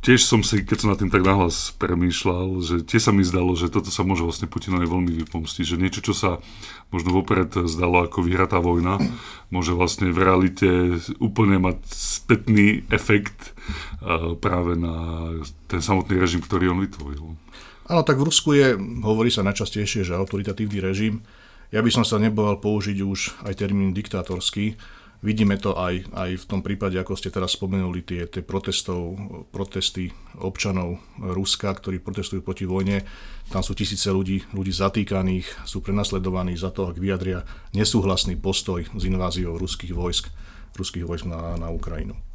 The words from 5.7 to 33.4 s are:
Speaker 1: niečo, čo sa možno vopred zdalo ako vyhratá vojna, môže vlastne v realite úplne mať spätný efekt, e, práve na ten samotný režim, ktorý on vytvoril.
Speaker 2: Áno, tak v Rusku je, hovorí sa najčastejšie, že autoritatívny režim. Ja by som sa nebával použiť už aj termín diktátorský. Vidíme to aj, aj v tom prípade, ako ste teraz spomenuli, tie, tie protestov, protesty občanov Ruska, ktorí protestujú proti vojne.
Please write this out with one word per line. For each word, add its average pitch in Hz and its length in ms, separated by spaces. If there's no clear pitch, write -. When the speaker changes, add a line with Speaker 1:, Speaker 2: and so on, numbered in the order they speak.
Speaker 1:
niečo, 95 240
čo 104 80
sa 90 240
možno 90 180
vopred 92 380
zdalo 87 380
ako 87 180
vyhratá 92 400
vojna, 87 380
môže 90 240
vlastne 90 360
v 85 120
realite 92 460
úplne 101 400
mať 90 320
spätný - 960
efekt, 104 640
e, 85 400
práve 87 400
na 82 160
ten 85 160
samotný 95 360
režim, 90 200
ktorý 90 320
on 92 120
vytvoril. 78 520
Speaker 2:
Áno, 170 160
tak 135 160
v 147 80
Rusku 151 280
je, 131 240
hovorí 110 280
sa 98 160
najčastejšie, 101 600
že 87 80
autoritatívny 101 640
režim. 104 440
Ja 107 120
by 117 80
som 120 160
sa 107 120
nebával 107 400
použiť 104 400
už 98 200
aj 98 120
termín 98 360
diktátorský. 98 800
Vidíme 104 340
to 98 160
aj, 90 300
aj 92 220
v 92 100
tom 98 160
prípade, 98 380
ako 92 180
ste - 160
teraz 90 220
spomenuli, 92 500
tie, 87 220
tie - 160
protestov, 92 720
protesty 95 560
občanov 92 640
Ruska, 95 560
ktorí 92 300
protestujú 95 400
proti 92 260
vojne. 98 380